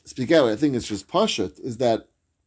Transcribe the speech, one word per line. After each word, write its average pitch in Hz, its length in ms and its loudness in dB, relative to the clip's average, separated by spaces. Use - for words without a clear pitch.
speak - 280 -8
out, 147 160 6
I 107 80 0
think 139 200 0
it's 107 120 -4
just 101 200 -8
pashut, 180 520 -2
is 120 180 -10
that 113 300 0